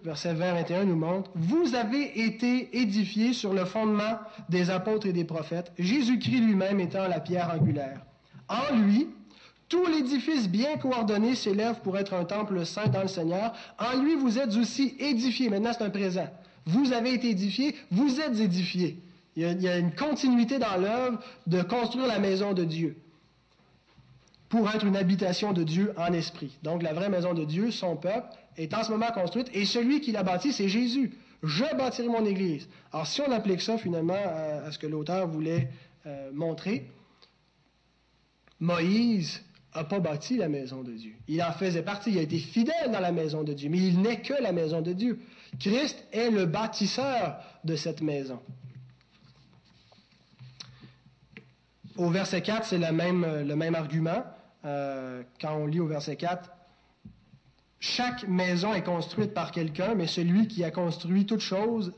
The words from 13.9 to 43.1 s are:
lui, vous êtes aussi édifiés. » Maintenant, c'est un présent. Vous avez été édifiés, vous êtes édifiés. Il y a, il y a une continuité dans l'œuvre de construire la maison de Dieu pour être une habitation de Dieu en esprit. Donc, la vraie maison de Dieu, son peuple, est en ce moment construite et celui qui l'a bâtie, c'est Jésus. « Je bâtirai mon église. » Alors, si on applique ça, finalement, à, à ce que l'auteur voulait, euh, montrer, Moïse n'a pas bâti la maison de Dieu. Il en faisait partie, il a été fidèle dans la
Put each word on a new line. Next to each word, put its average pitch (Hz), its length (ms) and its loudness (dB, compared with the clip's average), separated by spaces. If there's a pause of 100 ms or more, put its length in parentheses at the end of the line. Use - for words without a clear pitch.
lui, 302 140 4
vous 254 240 2
êtes 254 160 0
aussi 240 460 0
édifiés. » 254 500 0
Maintenant, 214 260 2
c'est - 60 -4
un 208 80 0
présent. 185 380 -2 (380)
Vous 247 260 4
avez 247 220 2
été 240 160 2
édifiés, 202 440 0 (160)
vous 254 300 4
êtes 269 180 0
édifiés. 180 640 0 (320)
Il 160 80 -2
y 170 40 2
a, 175 60 2
il 185 100 -2
y 185 60 2
a 180 100 2
une 175 160 2
continuité 262 640 2
dans 214 180 0
l'œuvre 226 440 0 (260)
de 175 160 2
construire 233 440 0
la 220 120 0
maison 196 340 2
de 180 120 0
Dieu 160 340 -2 (1500)
pour 220 220 2
être 214 140 -2
une 196 120 2
habitation 190 560 0
de 175 100 2
Dieu 170 340 0
en 170 160 0
esprit. 156 500 -6
Donc, 165 200 -4
la 160 100 -2
vraie 180 160 -2
maison 180 240 0
de 165 120 -2
Dieu, 175 260 0
son 175 260 -2
peuple, 202 320 -4 (280)
est 160 180 -6
en 220 80 0
ce 214 80 -4
moment 220 220 0
construite 220 420 -2
et 202 100 0
celui 247 360 2
qui 247 120 -2
l'a 208 120 0
bâtie, 185 280 0
c'est 196 160 0
Jésus. « 240 480 0 (260)
Je 156 220 0 (120)
bâtirai 247 320 -2
mon 226 180 2
église. » 185 420 0 (240)
Alors, 160 140 -4
si - 160 -2
on 285 80 0
applique 208 320 2
ça, 226 160 0
finalement, 165 360 0
à, 156 520 -4
à 151 60 -8
ce 147 60 -12
que 156 100 -6
l'auteur 165 400 -2
voulait, 156 420 0 (360)
euh, 139 280 -12
montrer, 165 560 -4 (1700)
Moïse 175 840 2 (320)
n'a 160 100 -6
pas 202 160 -2
bâti 160 360 -2
la 190 120 0
maison 135 340 -6
de 120 100 -10
Dieu. 110 220 -14 (140)
Il 160 140 0
en 170 100 0
faisait 170 300 -2
partie, 202 280 -4
il 190 80 2
a 165 40 2
été 156 160 -2
fidèle 269 540 0
dans 208 80 0
la 175 120 2